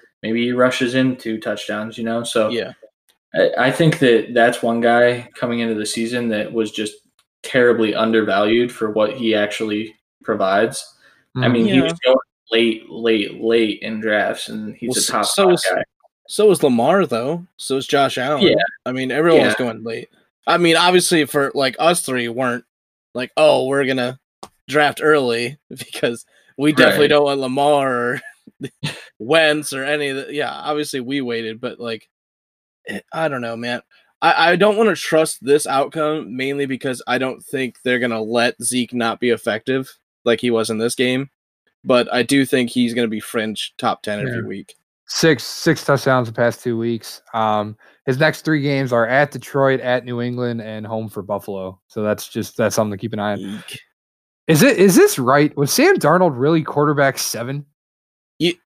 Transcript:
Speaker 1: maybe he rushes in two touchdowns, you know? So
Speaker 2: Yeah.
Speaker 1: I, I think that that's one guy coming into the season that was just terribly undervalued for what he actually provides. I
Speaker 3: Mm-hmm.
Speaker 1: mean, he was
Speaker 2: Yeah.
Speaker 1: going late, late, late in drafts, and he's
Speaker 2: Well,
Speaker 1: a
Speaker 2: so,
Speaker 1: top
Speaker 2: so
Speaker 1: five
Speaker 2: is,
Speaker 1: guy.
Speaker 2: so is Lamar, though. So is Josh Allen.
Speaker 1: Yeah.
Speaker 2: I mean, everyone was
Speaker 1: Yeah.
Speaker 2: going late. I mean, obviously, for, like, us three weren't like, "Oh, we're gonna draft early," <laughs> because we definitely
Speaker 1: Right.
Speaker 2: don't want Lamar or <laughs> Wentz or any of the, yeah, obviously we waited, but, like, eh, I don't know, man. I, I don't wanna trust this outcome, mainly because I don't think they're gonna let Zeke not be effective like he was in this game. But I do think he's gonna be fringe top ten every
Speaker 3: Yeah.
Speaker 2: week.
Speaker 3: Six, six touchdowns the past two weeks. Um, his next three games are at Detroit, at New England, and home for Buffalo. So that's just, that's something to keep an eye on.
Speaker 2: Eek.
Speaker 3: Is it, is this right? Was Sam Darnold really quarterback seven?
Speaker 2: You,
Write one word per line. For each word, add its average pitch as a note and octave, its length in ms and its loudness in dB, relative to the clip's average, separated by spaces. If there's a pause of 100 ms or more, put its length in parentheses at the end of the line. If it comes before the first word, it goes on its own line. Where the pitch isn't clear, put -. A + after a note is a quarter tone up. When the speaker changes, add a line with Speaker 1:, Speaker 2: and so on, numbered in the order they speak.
(220)
Speaker 1:
maybe A#2 220 -2
he B2 80 -2
rushes B2+ 420 0
in C3 240 2
two A2 220 -6
touchdowns, G#2+ 580 -8
you A#2 60 -8
know? A#2 200 -4
So A2 260 0
Speaker 2:
Yeah. G#2+ 240 -6 (600)
Speaker 1:
I, - 240 4
I B2+ 140 2
think D#3+ 280 4
that A#2 360 4
that's A#2+ 260 4
one A#2 200 0
guy A#2+ 540 4
coming A#2+ 240 -4
into A#2 160 -2
the G#2+ 120 -4
season A#2 420 -4
that G#2 240 -4
was A2 180 -2
just - 220 -6 (480)
terribly A2+ 540 2
undervalued A2 760 2
for A2 200 -6
what G#2+ 260 0
he A2 160 0
actually G#2 600 -2 (280)
provides. G#2 720 -2 (420)
I B2+ 40 -4
Speaker 3:
Mm-hmm. B2 140 2
Speaker 1:
mean, A#2 140 2
he C3 140 4
was E3 120 0
Speaker 2:
Yeah. C3 200 2
Speaker 1:
going C3 40 6 (340)
late, A2+ 380 0
late, A2+ 520 -2
late A2+ 400 2
in A2 180 -8
drafts, G#2+ 500 -2
and G#2+ 260 -10
he's A#2 140 -8
Speaker 2:
Well, B2 80 -2
Speaker 1:
a - 40 0
Speaker 2:
so, - 120 -2
Speaker 1:
top G#2+ 120 0
Speaker 2:
so G3 200 2
Speaker 1:
five F3+ 100 6
Speaker 2:
is, - 140 -2
Speaker 1:
guy. F2 140 -2 (440)
Speaker 2:
so G#3 240 4
is D#3+ 120 2
Lamar, C#3+ 420 4
though. C#3+ 400 -4 (120)
So - 200 -4
is C3 100 -6
Josh C#3 300 0
Allen. C3+ 260 0
Speaker 1:
Yeah. C#3 120 6 (300)
Speaker 2:
I B2 80 -6
mean, C3 180 -6
everyone D#3+ 300 4
was G#2 180 2
Speaker 1:
Yeah. B2+ 60 -2
Speaker 2:
going A2 180 -8
late. A2+ 260 -10 (360)
I E3 120 4
mean, E3 200 4
obviously, F3 480 4
for, C#3 300 0
like, C3 240 -2
us E3+ 220 2
three B2 280 -4
weren't A#2+ 340 -4 (500)
like, A#2+ 220 -8
"Oh, C#3 300 4
we're C#3 200 0
gonna B2+ 340 -4 (500)
draft D3 340 2
early," C3 600 2
<laughs> - 60 -20
because - 560 -6 (320)
we D3 140 2
definitely D3+ 320 4
Speaker 1:
Right. C#3+ 60 4
Speaker 2:
don't D3 160 4
want C#3 160 0
Lamar C3+ 540 2
or A#2+ 260 -4 (400)
<laughs> C#3+ 100 -10 (480)
Wentz D3+ 540 2
or C3+ 100 -6
any D3 260 -2
of C3+ 180 -8
the, B2 60 -12
yeah, C#3 180 -4
obviously C#3+ 500 -6
we C3+ 200 -4
waited, A2+ 380 -6
but, A#2+ 200 -10
like, A2+ 300 -10 (800)
eh, G3 140 -10 (120)
I D#3+ 140 -2
don't C3+ 140 -6
know, A#2 160 -8
man. A#2+ 240 -6 (400)
I, E3 300 4
I F3+ 40 4
don't G3+ 220 4
wanna G#3+ 180 4
trust - 480 0
this D3 240 2
outcome, C#3+ 680 -2
mainly C#3 300 -4
because C3 420 -6
I B2 100 0
don't C3 260 -6
think C3 400 -6
they're B2 160 0
gonna A#2 220 -2
let A#2 420 0
Zeke A#2+ 300 -4
not A#2 260 -2
be B2 100 0
effective A#2+ 640 -2 (340)
like A#2 160 2
he B2 100 0
was A2+ 180 0
in A2 80 -4
this A#2 180 -4
game. B2+ 340 -2 (540)
But B2 300 2
I B2 100 2
do C#3 220 2
think B2+ 240 0
he's A#2+ 240 0
gonna A#2 140 0
be G#2+ 120 -6
fringe A2 580 -6
top G#2+ 240 -4
ten G#2 180 -6
every A#2+ 220 -6
Speaker 3:
Yeah. - 60 -
Speaker 2:
week. G2 280 -14 (340)
Speaker 3:
Six, D#3 360 2
six - 400 -2
touchdowns C3 420 0
the A2+ 60 -10
past A#2+ 280 0
two A#2+ 160 -4
weeks. A2+ 440 -6 (120)
Um, A2 440 -2 (280)
his C3 140 -2
next D#3 220 0
three D#3 200 0
games C3+ 300 -2
are A#2 160 2
at C#3 240 0
Detroit, C3+ 480 0
at B2 240 -2
New A#2+ 160 -8
England, A#2+ 420 -4
and G#2+ 240 -10
home A2 220 -6
for G#2 140 -12
Buffalo. F#2+ 640 -8
So G#2+ 160 -6
that's G#2 240 -2
just, - 300 -8
that's G#2+ 180 0
something G#2+ 160 0
to G2 100 -10
keep A2 120 -8
an G#2+ 60 -6
eye G#2 140 -4
on. G2 60 -6
Speaker 2:
Eek. G2 400 -14 (680)
Speaker 3:
Is D#3+ 160 4
it, C4+ 140 6
is F#3 180 6
this G4+ 220 6
right? C#3+ 380 4
Was C#3+ 160 0
Sam F#4 260 4
Darnold E3 400 2
really D#3 260 2
quarterback C#3+ 560 0
seven? C3 460 -8 (760)
Speaker 2:
You, E3 140 0 (120)